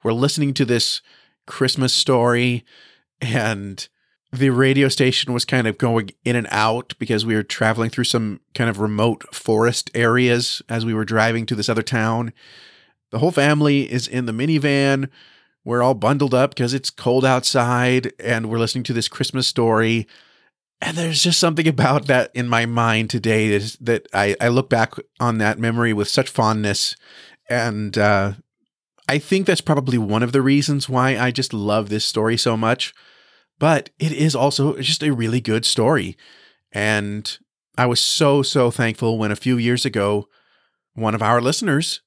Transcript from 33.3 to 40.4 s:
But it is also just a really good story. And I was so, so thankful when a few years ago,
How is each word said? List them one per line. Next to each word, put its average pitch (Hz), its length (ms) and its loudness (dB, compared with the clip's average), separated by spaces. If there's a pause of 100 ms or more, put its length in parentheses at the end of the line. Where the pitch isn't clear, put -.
But 151 320 0 (100)
it 156 100 0
is 147 240 0
also 139 460 0
just 143 240 -2
a 147 80 2
really 117 280 0
good 110 240 -2
story. 113 520 0 (560)
And 104 680 -4 (400)
I 127 80 2
was 120 140 0
so, 143 420 2
so 127 300 2
thankful 113 460 -2
when 107 120 -2
a 104 60 -2
few 127 200 0
years 120 280 0
ago, 104 440 -2 (680)